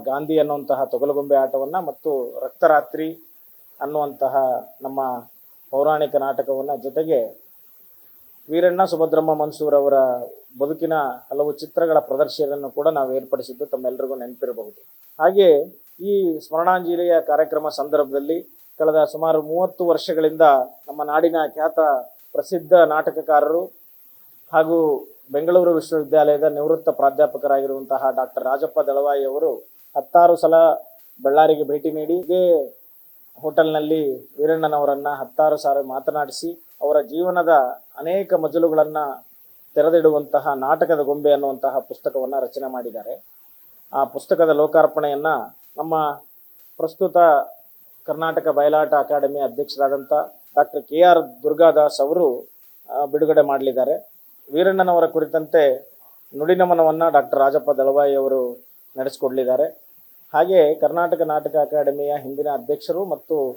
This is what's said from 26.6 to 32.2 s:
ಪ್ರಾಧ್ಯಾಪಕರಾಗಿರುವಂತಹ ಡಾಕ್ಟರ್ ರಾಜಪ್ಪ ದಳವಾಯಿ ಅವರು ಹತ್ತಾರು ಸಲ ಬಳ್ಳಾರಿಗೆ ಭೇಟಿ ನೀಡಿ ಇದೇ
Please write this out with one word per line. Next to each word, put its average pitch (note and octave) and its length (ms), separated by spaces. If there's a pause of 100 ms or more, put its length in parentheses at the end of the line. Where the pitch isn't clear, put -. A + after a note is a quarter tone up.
ಪ್ರಾಧ್ಯಾಪಕರಾಗಿರುವಂತಹ C#3 1300
ಡಾಕ್ಟರ್ B2+ 280
ರಾಜಪ್ಪ C#3+ 360
ದಳವಾಯಿ C#3 440
ಅವರು C#3 280 (440)
ಹತ್ತಾರು E3+ 400
ಸಲ D#3+ 180 (680)
ಬಳ್ಳಾರಿಗೆ D3+ 420
ಭೇಟಿ D3 260
ನೀಡಿ D#3 280
ಇದೇ F3 240 (1000)